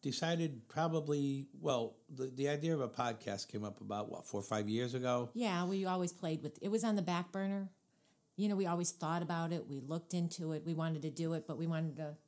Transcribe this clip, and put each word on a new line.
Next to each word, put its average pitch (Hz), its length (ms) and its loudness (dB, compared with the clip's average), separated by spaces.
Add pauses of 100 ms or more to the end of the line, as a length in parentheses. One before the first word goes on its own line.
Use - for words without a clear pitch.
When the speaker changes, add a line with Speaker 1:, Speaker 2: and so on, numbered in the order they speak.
Speaker 1:
decided 160 640 0
probably, 147 800 2 (120)
well, 127 360 2 (180)
the, 131 140 -4
the 135 220 0
idea 151 240 2
of 147 80 2
a 123 60 0
podcast 113 600 -2
came 104 160 -4
up 104 180 -6
about, 101 280 -4
what, - 160 -10
four 104 140 -4
or 98 40 -6
five 104 260 0
years 117 240 0
ago? 123 400 2
Speaker 2:
Yeah, 190 320 0
we 190 200 0
always 180 280 0
played 160 300 -2
with, 147 180 -8
it 208 80 -2
was 220 140 4
on 220 120 4
the 202 60 4
back 175 300 0
burner. 196 380 -2 (680)
You 208 140 2
know, 202 60 2
we 190 100 4
always 175 260 4
thought 165 300 0
about 165 300 0
it. 170 160 -2
We 139 120 -6
looked 160 340 -4
into 170 400 0
it. 151 120 -2
We 170 80 -2
wanted 160 300 0
to 156 80 -2
do 160 220 0
it, 160 140 -2
but 156 100 -4
we 165 100 0
wanted 160 300 0
to 151 180 -6 (120)